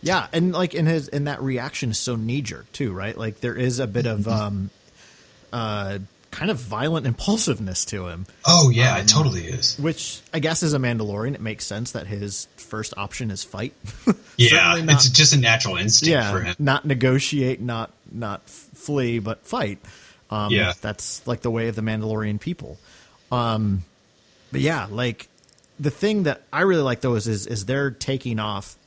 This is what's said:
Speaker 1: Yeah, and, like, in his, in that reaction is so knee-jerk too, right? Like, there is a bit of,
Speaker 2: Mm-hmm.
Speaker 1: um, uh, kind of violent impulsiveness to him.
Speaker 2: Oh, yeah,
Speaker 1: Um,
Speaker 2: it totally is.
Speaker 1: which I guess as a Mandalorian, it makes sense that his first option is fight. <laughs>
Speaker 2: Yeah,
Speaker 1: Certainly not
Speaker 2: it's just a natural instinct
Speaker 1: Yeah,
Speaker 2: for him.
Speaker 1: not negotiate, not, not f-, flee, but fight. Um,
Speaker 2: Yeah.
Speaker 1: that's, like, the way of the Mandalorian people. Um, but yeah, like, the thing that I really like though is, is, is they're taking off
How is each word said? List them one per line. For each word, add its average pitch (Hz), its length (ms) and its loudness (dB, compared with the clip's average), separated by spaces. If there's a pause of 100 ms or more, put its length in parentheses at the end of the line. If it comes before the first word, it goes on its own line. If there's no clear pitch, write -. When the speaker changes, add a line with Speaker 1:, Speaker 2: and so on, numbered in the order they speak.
Speaker 1:
Yeah, 156 300 2
and, 175 200 2
like, 175 220 0
in 156 120 2
his, 160 220 2
in 143 160 -2
that 143 180 -4
reaction 131 500 -4
is - 60 -2
so 120 180 -4
knee-jerk 113 560 -4
too, 123 200 -4
right? 95 240 -6
Like, 110 240 -8
there 120 160 -4
is 123 220 0
a 131 80 -2
bit 113 200 -2
of, 110 140 -2
Speaker 2:
Mm-hmm. 104 100 -2
Speaker 1:
um, 101 400 -2 (840)
uh, 104 460 -4 (320)
kind 180 200 -4
of 160 80 -2
violent 123 480 -2
impulsiveness 117 800 0
to 95 200 -6
him. 87 200 -8 (180)
Speaker 2:
Oh, 165 240 8
yeah, 120 280 4
Speaker 1:
Um, 95 40 -2
Speaker 2:
it 101 80 4
totally 107 380 4
is. - 320 -2
Speaker 1:
which - 420 -4 (120)
I 160 80 -2
guess 156 220 0
as 151 120 2
a 139 40 2
Mandalorian, 113 560 0
it - 60 -10
makes 110 240 -6
sense 110 280 -6
that - 140 -8
his 101 500 -6
first - 400 -8
option 101 340 -6
is 95 140 -6
fight. 110 300 -8 (320)
<laughs> 214 80 2 (220)
Speaker 2:
Yeah, 117 140 8
Speaker 1:
Certainly 170 320 6
not 156 120 6
Speaker 2:
it's 131 140 6
just 147 260 6
a - 40 6
natural 113 400 2
instinct 110 340 4
Speaker 1:
Yeah, 117 180 2
Speaker 2:
for 98 120 0
him. 90 180 -4
Speaker 1:
not 143 260 2
negotiate, 131 720 2
not, 117 300 -6 (220)
not 107 340 -8
f-, - 60 -20 (220)
flee, 123 440 -2
but 110 260 -6
fight. 135 360 -4 (500)
Um, 104 220 -2
Speaker 2:
Yeah. 92 280 0
Speaker 1:
that's, - 460 -8
like, 120 140 -4
the 120 100 -2
way 113 160 -2
of 113 80 -4
the 110 80 -6
Mandalorian 107 560 -2
people. - 400 -8 (540)
Um, 110 500 0 (680)
but 135 80 -2
yeah, 139 300 0
like, 117 360 -4 (540)
the 143 100 0
thing 208 320 0
that 147 200 0 (100)
I 143 80 0
really 180 220 4
like 123 180 0
though 123 160 2
is, 104 100 0
is, 104 220 -2
is 104 160 -4
they're 135 260 0
taking 123 480 -4
off 104 380 -6 (100)